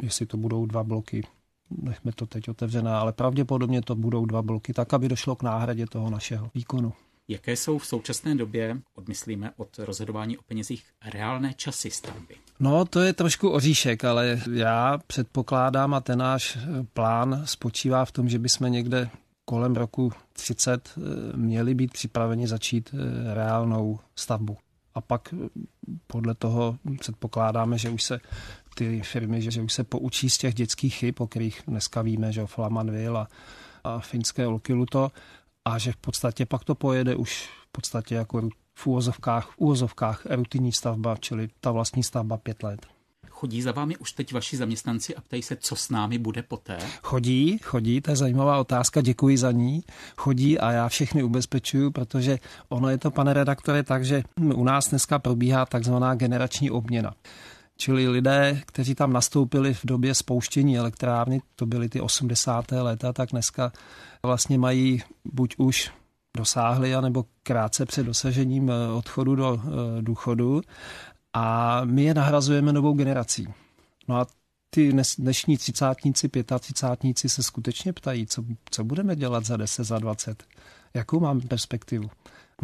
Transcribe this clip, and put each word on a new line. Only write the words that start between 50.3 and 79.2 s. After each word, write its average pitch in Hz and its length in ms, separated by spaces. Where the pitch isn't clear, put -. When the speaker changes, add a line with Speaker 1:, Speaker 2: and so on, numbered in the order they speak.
Speaker 1:
a 117 120
já 117 180
všechny 147 340
ubezpečuju, 127 680
protože 131 480
ono 127 200
je 131 80
to, 147 140
pane 139 220
redaktore, 143 500
tak, 131 220
že 135 180
u 123 80
nás 135 260
dneska 139 300
probíhá 127 460
takzvaná 123 500
generační 123 560
obměna. 113 420
Čili 131 320
lidé, 139 560
kteří 131 300
tam 135 180
nastoupili 135 600
v - 120
době 127 300
spouštění 127 600
elektrárny, 120 640
to 120 100
byly 117 240
ty 127 120
osmdesátá 123 800
léta, 120 300
tak 123 160
dneska 123 420
vlastně 127 320
mají 127 440
buď 127 240
už 131 340
dosáhli, 123 580
anebo 127 300
krátce 120 420
před 135 180
dosažením, 131 640
eh, 117 240
odchodu 131 420
do, 131 300
eh, 120 360
důchodu. 120 600
A 117 520
my 131 180
je 156 100
nahrazujeme 143 600
novou 147 200
generací. 135 540
No 123 80
a 123 120
ty 147 220
dnes-, 135 300
dnešní 131 360
třicátníci, 135 720
pětatřicátníci 127 1000
se 127 140
skutečně 123 500
ptají, 120 340
co, - 160
co 110 120
budeme 170 320
dělat 120 300